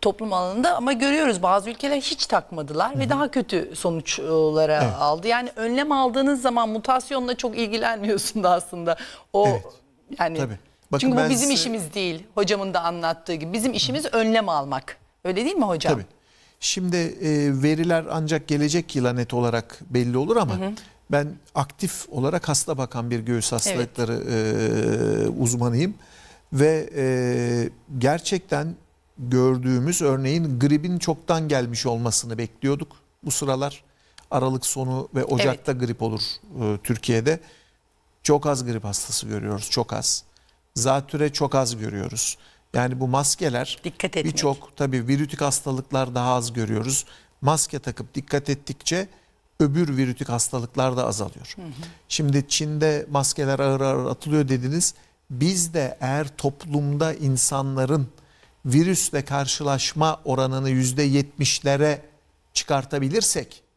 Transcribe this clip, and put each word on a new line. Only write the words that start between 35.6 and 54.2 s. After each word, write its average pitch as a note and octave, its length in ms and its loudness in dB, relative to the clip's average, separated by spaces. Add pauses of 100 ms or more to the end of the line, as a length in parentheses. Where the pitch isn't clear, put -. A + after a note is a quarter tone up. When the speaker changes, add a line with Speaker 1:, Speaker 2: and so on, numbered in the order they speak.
Speaker 1:
Evet. B2+ 100 -2
Speaker 2:
grip A#2 200 -2
olur, A2 200 -2 (400)
e, G#2+ 220 0
Türkiye'de. A#2+ 560 0 (840)
Çok D3 220 4
az C3+ 200 0
grip A2+ 180 -4
hastası - 440 -6
görüyoruz, G#2 420 -4
çok - 240 -2
az. - 300 -2 (520)
Zatüre C#3 580 0
çok C#3+ 220 0
az B2 220 0
görüyoruz. G#2+ 600 -4 (360)
Yani B2+ 260 0
bu C3 80 -2
maskeler C3 760 -2
Speaker 1:
Dikkat - 340 -6
etmek. D3+ 80 -2
Speaker 2:
birçok, D3 520 -2
tabii C3 300 -2
virütik C#3+ 340 0
hastalıklar C3 760 -2
daha B2+ 180 2
az A#2+ 200 0
görüyoruz. A2+ 520 -2 (360)
Maske D3 380 0
takıp A#2 360 -10
dikkat C#3+ 340 -4
ettikçe D3 580 -4 (520)
öbür D3 380 2
virütik B2+ 320 0
hastalıklar B2 680 -2
da B2 100 0
azalıyor. G#2+ 480 -6
Speaker 1:
Hı G3 60 -16
hı. F3+ 40 -14 (440)
Speaker 2:
Şimdi C#3 380 2
Çin'de D3+ 640 0
maskeler C#3 480 0
ağır C3+ 220 2
ağır C3+ 240 0
atılıyor D3 420 0